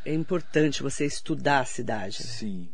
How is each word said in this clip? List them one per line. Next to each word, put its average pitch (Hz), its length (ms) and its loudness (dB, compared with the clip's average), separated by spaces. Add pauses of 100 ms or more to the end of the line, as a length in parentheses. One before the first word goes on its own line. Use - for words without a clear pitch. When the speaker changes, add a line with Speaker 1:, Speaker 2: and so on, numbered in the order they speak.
Speaker 1:
é - 80 -4
importante 156 720 2
você 139 240 0
estudar 143 540 2
a 123 60 2
cidade, 107 540 -2
né? - 80 -4
Speaker 2:
Sim, 92 460 -2